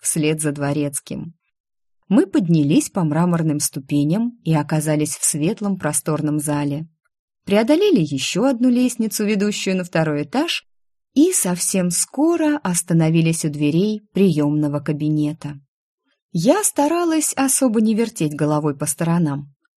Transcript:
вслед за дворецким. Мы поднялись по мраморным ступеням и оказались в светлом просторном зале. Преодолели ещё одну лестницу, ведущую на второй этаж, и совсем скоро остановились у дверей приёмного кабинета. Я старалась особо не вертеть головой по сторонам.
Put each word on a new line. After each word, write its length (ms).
вслед 400
за 100
дворецким. 840
Мы 180
поднялись 640
по 160
мраморным 560
ступеням 840
и 100
оказались 600
в 80
светлом 560
просторном 600
зале. 500
Преодолели 560
ещё 460
одну 200
лестницу, 560
ведущую 540
на 80
второй 380
этаж, 420
и 200
совсем 580
скоро 680
остановились 840
у 60
дверей 520
приёмного 680
кабинета. 800
Я 320
старалась 720
особо 480
не 120
вертеть 420
головой 420
по 80
сторонам. 680